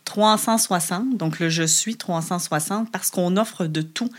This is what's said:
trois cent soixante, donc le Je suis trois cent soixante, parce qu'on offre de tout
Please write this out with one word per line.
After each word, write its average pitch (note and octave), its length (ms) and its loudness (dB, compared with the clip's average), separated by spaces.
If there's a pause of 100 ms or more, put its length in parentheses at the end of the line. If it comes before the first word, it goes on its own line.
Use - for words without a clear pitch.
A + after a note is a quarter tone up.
trois G#3+ 320 4
cent A3 200 2
soixante, G3 600 0
donc D#3+ 220 -2
le E3+ 100 2
Je E3 140 2
suis G#3+ 340 0
trois E3 240 -2
cent F3 180 -2
soixante, G3 540 -2
parce - 180 -4
qu'on F3+ 240 2
offre G#3 300 0
de D#3 160 -2
tout F#3+ 380 -4